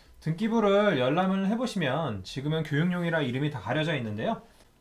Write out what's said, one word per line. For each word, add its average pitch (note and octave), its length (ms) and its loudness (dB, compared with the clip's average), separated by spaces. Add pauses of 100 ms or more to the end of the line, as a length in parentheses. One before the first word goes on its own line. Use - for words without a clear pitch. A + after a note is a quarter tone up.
(200)
등기부를 G3+ 800 2
열람을 F#3+ 480 2
해보시면 D#3 760 -2
지금은 D3+ 400 -4
교육용이라 E3 580 0
이름이 C3+ 300 -2
다 C3+ 80 -8
가려져 D3+ 360 -2
있는데요. A#2+ 460 -4 (400)